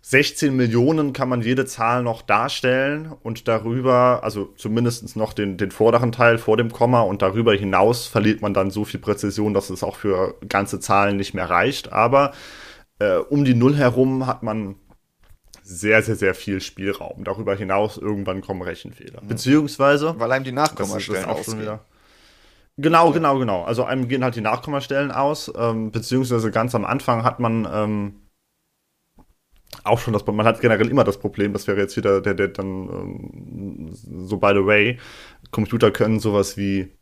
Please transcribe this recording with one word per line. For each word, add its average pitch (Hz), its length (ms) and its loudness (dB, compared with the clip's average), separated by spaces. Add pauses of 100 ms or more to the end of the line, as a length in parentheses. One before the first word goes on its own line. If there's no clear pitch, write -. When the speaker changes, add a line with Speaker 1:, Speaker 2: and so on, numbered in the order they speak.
Speaker 1:
sechzehn 139 540 2
Millionen 127 560 2
kann 127 160 -4
man 123 140 0
jede 123 240 0
Zahl 120 380 0
noch 117 180 -4
darstellen 135 880 0 (100)
und 113 280 -6
darüber, 123 760 2
also 104 220 -4 (100)
zumindest 117 640 -2
noch 110 160 -2
den, 98 240 -2
den 95 140 -2
vorderen 117 420 4
Teil 117 240 4
vor 110 180 2
dem 117 160 0
Komma 120 300 4
und 101 200 0
darüber 107 320 4
hinaus 101 540 2
verliert 107 340 2
man 101 120 -2
dann 95 180 0
so 104 140 -4
viel - 160 -10
Präzision, 104 520 -2
dass 95 160 0
es 92 140 -6
auch - 140 -6
für 95 380 0 (120)
ganze 101 320 -2
Zahlen 101 380 2
nicht 98 160 -6
mehr 90 160 -6
reicht. 98 420 0
Aber, 135 400 2 (680)
äh, 98 180 2
um 143 260 0
die 127 100 4
Null 127 220 4
herum 131 500 2
hat 127 160 -6
man 107 340 -6 (880)
sehr, 101 380 2
sehr, 110 140 -2
sehr 95 180 0
viel 95 280 -6
Spielraum. - 640 -10
Darüber 98 280 -4
hinaus 98 440 -2
irgendwann 98 420 -6
kommen 95 220 -10
Rechenfehler. - 600 -12
Speaker 2:
Mhm. 101 60 -18
Speaker 1:
Beziehungsweise 143 920 2
Speaker 2:
Weil 123 140 -2
einem 131 140 -2
die 127 100 -8
Speaker 1:
das 147 140 2
ist, - 100 -8
das 98 80 -2
Speaker 2:
Nachkommastellen 98 360 -6
Speaker 1:
ist - 40 -6
auch - 60 -4
schon - 60 -4
Speaker 2:
ausgehen. 110 220 -8
Speaker 1:
wieder 107 240 -10 (920)
Genau, 165 300 4
Speaker 2:
Ja. 143 60 4
Speaker 1:
genau, 147 240 2
genau. 101 280 0
Also 117 180 -2
einem 127 240 -2
gehen 127 160 -2
halt 120 140 -2
die 110 40 -6
Nachkommastellen 135 680 -2
aus, 147 460 -2
ähm, 113 340 -2
beziehungsweise 120 600 0
ganz 117 220 0
am 107 120 -2
Anfang 113 380 -2
hat 123 180 -2
man, 113 300 0
ähm, 104 420 -2 (1700)
auch 113 160 2
schon 117 140 -4
das, 101 120 -2
man 107 200 0
hat 113 160 2
generell 113 280 4
immer 135 140 4
das 101 160 0
Problem, 101 340 -2
das 101 140 -4
wäre 101 120 0
jetzt 98 160 -2
wieder 98 260 2
der, 101 120 0
der 98 160 0
dann, 95 400 -8
ähm, 92 1040 -12
so 92 440 -10
by 101 160 4
the 98 120 4
way, 107 340 4 (520)
Computer 110 400 2
können 110 280 0
sowas 101 380 0
wie 98 340 -4 (100)